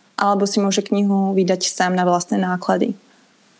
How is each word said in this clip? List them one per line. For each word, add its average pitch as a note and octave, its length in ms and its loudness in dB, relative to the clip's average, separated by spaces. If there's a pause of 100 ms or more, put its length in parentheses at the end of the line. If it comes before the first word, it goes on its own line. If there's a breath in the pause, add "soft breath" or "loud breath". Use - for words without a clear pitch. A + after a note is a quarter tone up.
(180 soft breath)
alebo G3+ 300 0
si G3+ 100 -4
môže G3 240 0
knihu G3 540 0
vydať F#3 320 0
sám F#3 260 0
na F3+ 140 2
vlastné F3+ 320 0
náklady. F#3 560 -2 (640 soft breath)